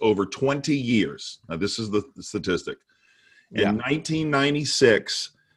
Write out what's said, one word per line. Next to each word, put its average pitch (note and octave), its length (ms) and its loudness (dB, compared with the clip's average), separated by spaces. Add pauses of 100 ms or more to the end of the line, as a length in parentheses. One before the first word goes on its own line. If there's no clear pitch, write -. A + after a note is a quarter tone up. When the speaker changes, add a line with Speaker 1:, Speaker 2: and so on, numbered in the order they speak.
Speaker 1:
over G2+ 240 2
twenty C#3 480 -2
years. A#2 640 0 (100)
Now, E2+ 80 -6
this G2 220 -4
is A2 100 -6
the G2+ 140 0 (160)
statistic. - 580 -4 (720)
In - 100 -6
Speaker 2:
Yeah. G2+ 100 2
Speaker 1:
nineteen D3+ 580 -2
ninety-six C#3 1000 2 (260)